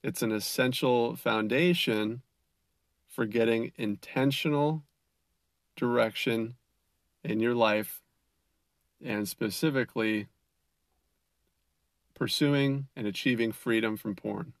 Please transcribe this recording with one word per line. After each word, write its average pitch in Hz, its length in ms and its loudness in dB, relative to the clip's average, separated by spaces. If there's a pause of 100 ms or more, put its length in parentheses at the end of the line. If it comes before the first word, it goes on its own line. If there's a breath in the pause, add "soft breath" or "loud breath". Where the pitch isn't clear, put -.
It's - 180 -4
an 113 120 0
essential 123 840 0
foundation 117 1040 0 (880)
for - 180 -2
getting 113 520 0
intentional 143 1040 -2 (920)
direction 117 800 0 (680)
in 110 160 0
your 120 140 2
life 107 480 2 (1000)
and 104 240 -2
specifically 110 1000 0 (1900)
pursuing 139 840 0
and 110 120 -6
achieving 113 460 0
freedom 113 440 0
from 101 180 -6
porn. 104 460 -8